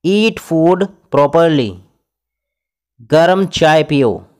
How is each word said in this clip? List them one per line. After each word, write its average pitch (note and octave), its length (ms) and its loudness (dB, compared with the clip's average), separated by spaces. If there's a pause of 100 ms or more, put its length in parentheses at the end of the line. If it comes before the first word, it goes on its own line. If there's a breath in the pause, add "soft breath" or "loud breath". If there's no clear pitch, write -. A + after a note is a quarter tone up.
eat G#3+ 360 -2
food F3 480 0 (280)
properly। C#3+ 560 0 (1400)
गर्म F3+ 340 2
चाय D#3 380 0
पियो C#3 280 0 (280)